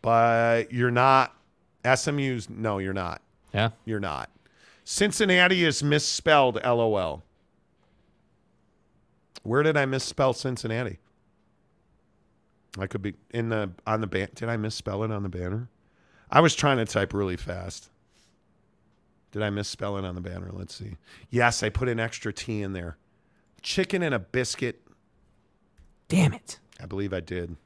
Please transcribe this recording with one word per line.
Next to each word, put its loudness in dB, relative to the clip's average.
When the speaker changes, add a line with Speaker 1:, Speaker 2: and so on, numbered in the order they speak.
Speaker 1:
But 4
you're 2
not, 6
S 2
M -2
U's, -4
no, -4
you're -4
not. -6
Speaker 2:
Yeah. 0
Speaker 1:
You're -4
not. -6
Cincinnati 4
is 2
misspelled, 4
L 4
O 2
L. -2
Where 0
did 2
I 4
misspell 0
Cincinnati? -6
I -4
could -6
be -6
in -2
the, -2
on 0
the -2
ban-, -2
did -8
I -2
misspell -4
it -4
on -4
the -6
banner? -6
I 6
was 6
trying 2
to 0
type -2
really -2
fast. -10
Did -4
I 0
misspell -4
it -4
on -8
the -10
banner? -10
Let's -12
see. -12
Yes, 2
I 0
put -2
an -2
extra -4
T -6
in -6
there. -8
Chicken -2
and 0
a 0
biscuit. -4
Speaker 2:
Damn 4
it. -14
Speaker 1:
I -16
believe -4
I -2
did. -6